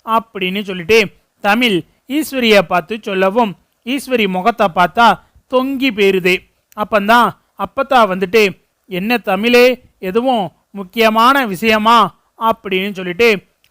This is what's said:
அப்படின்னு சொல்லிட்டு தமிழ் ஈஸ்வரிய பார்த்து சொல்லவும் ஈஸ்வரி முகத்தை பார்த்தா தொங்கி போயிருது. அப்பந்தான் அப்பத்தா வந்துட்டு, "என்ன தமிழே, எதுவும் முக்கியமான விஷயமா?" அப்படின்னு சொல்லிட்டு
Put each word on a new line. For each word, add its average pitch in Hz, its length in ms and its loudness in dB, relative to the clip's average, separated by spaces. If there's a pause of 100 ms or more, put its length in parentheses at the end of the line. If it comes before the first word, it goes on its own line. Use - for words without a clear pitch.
அப்படின்னு 208 580 -4
சொல்லிட்டு 185 360 0 (420)
தமிழ் 208 400 0 (260)
ஈஸ்வரிய 254 540 0
பார்த்து 180 400 -4
சொல்லவும் 196 540 -2 (280)
ஈஸ்வரி 240 440 -2
முகத்தை 190 480 0
பார்த்தா 196 320 2 (420)
தொங்கி 262 420 -2
போயிருது. 190 420 0 (420)
அப்பந்தான் 214 540 2 (280)
அப்பத்தா 262 480 -2
வந்துட்டு, 190 380 0 (440)
"என்ன 208 300 -4
தமிழே, 226 480 2 (340)
எதுவும் 214 520 -2 (200)
முக்கியமான 226 760 0
விஷயமா?" 220 520 0 (420)
அப்படின்னு 208 520 -4
சொல்லிட்டு 185 380 -2 (420)